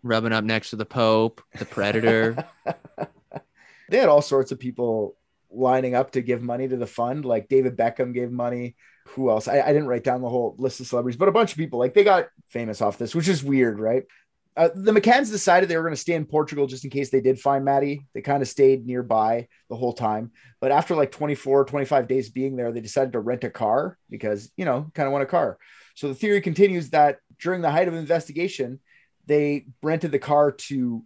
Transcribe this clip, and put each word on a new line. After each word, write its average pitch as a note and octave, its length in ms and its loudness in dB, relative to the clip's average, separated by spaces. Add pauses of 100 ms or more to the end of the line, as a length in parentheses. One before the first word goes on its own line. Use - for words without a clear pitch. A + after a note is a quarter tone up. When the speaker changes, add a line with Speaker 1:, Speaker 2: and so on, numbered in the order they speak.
Speaker 1:
rubbing A2+ 300 0
up A2 100 2
next A2 280 -2
to A2+ 60 -10
the G#2+ 100 -6
Pope, A2+ 540 2 (160)
the - 100 -10
Predator. A2+ 800 0 (220)
Speaker 2:
<laughs> - 80 -6 (1120)
They G3 100 2
had B3 100 4
all D3 140 6
sorts C3+ 300 0
of C3 80 -10
people A2+ 560 -4 (340)
lining B2+ 460 0
up - 160 0
to C3 100 -2
give A#2+ 200 -4
money B2 260 -6
to B2+ 80 -4
the A#2+ 100 -4
fund. B2+ 380 -6
Like, A2+ 240 -2
David B2+ 280 2
Beckham A#2+ 380 -2
gave B2 160 -4
money. B2 460 -6 (320)
Who C3 220 -2
else? G#2+ 180 0
I, C#3 120 2
I C#3+ 120 2
didn't D3 160 2
write A#2+ 160 -2
down B2+ 180 -2
the B2+ 60 -6
whole A#2+ 300 -2
list B2+ 200 -4
of B2 80 -14
celebrities, A#2+ 320 -4
but F3+ 80 4
a G3 60 4
bunch A3+ 180 2
of - 80 -12
people, D#3 220 -4
like, B2+ 120 0
they G3+ 120 6
got G3 240 4 (220)
famous A2+ 300 -6
off G#2 180 0
this, A#2+ 180 -4
which D#3+ 100 0
is F3 160 0
weird, B2 380 2
right? A2+ 240 0 (520)
Uh, E3 160 4
the G3 200 2
McCanns A3 400 4
decided F#3 360 4
they E3 80 -2
were E3 60 0
gonna D#3+ 140 -4
stay E3+ 180 -2
in D#3 100 -2
Portugal D3+ 440 -2
just B2+ 160 -12
in C3+ 60 -10
case C3+ 200 -4
they C3+ 100 4
did B2+ 200 2
find C#3 240 0
Maddie. C#3 500 0
They - 80 -12
kinda C#3 240 -2
stayed C3 400 4
nearby A#2 640 0 (200)
the A#2+ 60 -10
whole A#2+ 180 -4
time. A2+ 380 -4 (300)
But C3 100 0
after, D#3 240 2
like, C#3+ 160 2
twenty-four, C#3 540 0
twenty-five C3+ 420 0
days B2 240 -2
being C3+ 240 -4
there, A#2+ 160 -4
they A#2 100 -6
decided B2 340 -4
to A#2+ 60 -2
rent A#2+ 220 -4
a A#2 80 -6
car C3 480 -2 (100)
because, G#2+ 480 -6
you F#3+ 100 -6
know, C#3+ 280 -2
kinda C#3 160 -2
want C#3 140 0
a - 20 -6
car. C#3+ 320 -2 (380)
So C#3+ 100 -10
the C#3 80 -4
theory G3+ 260 0
continues F3 500 0
that D3 280 4 (220)
during F3+ 200 -4
the D#3 120 0
height F3 160 2
of E3 60 -6
investigation, D#3+ 840 -4 (480)
they D3 400 0 (160)
rented D#3+ 300 -2
the C#3 80 0
car D3 320 4
to B2 540 -6